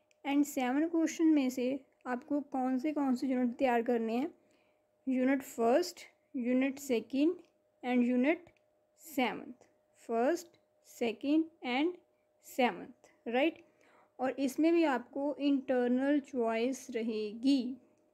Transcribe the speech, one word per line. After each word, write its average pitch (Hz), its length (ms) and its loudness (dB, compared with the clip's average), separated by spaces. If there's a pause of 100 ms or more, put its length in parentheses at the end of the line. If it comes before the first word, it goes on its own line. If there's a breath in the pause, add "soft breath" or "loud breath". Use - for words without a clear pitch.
(260 soft breath)
and 285 200 2
सेवन 277 420 0
क्वेश्चन 330 400 0
में 285 220 4
से 254 300 -2 (280)
आपको 254 340 -4
कौन 262 380 -2
से, 311 120 -2
कौन 277 240 0
से 262 120 -2
यूनिट 254 300 0
तैयार 240 240 2
करने 233 340 0
हैं, 277 160 -4 (760 soft breath)
यूनिट 262 340 2
फर्स्ट, 254 640 0 (320)
यूनिट 254 420 0
सेकंड 269 560 0 (480)
and 247 200 2
यूनिट 254 400 2 (580)
सेवंथ, 247 640 -6 (440)
फर्स्ट, 247 380 0 (420)
सेकंड 269 560 0 (220)
and 294 300 -2 (500)
seventh, 180 600 -4 (180)
राइट। 269 360 0 (560 soft breath)
और 262 200 -2
इसमें 285 340 2
भी 339 100 4
आपको 277 520 -2
इंटरनल 269 840 2
चॉइस 240 720 -2
रहेगी। 233 840 -2 (360)